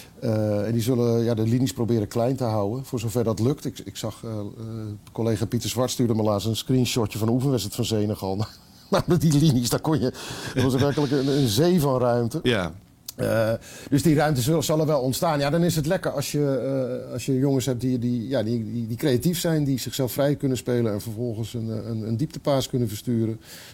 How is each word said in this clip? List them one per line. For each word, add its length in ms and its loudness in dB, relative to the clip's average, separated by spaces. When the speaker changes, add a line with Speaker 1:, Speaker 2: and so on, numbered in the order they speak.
Speaker 1:
Eh, 460 0
en 60 -2
die 100 0
zullen, 420 2
ja, 100 2
de 120 0
linies 260 2
proberen 360 0
klein 280 0
te 80 -4
houden, 400 -2
voor 160 -6
zover 240 0
dat 160 0
lukt. 240 0
Ik, 140 -8
ik 180 -14
zag, 280 -8
eh, 60 -8
eh, 60 -8
collega 340 0
Pieter 240 -2
Zwart 200 0
stuurde 240 2
me 80 2
laatst 240 2
een 100 0
screenshotje 600 0
van 80 0
de 80 2
oefenwedstrijd 420 0
van 80 0
Senegal. 460 -2
<laughs> 20 -14
Nou, 280 2
die 220 4
linies, 280 4
daar 120 0
kon 200 0
je, 120 0
dat 80 2
was 120 4
werkelijk 380 2
een, 160 2
een 200 4
zee 320 4
van 200 2
ruimte. 420 2
Speaker 2:
Ja. 300 0
Speaker 1:
Eh, 360 0
dus 120 2
die 120 6
ruimte 280 2
zal, 200 2
zal 180 0
er 60 2
wel 140 2
ontstaan. 380 0
Ja, 120 0
dan 120 2
is 140 2
het 100 0
lekker 240 0
als 220 -4
je, 240 2
eh, 60 -12
als 140 -6
je 120 2
jongens 280 2
hebt 140 -2
die, 180 0
die, 300 -2
ja, 140 0
die, 300 -2
die, 140 -4
die 100 -6
creatief 440 2
zijn, 240 2
die 140 0
zichzelf 340 -4
vrij 240 2
kunnen 200 0
spelen 360 0
en 80 -4
vervolgens 540 -6
een, 140 -6
een, 180 -4
een 80 0
dieptepaas 520 -2
kunnen 200 0
versturen, 520 -2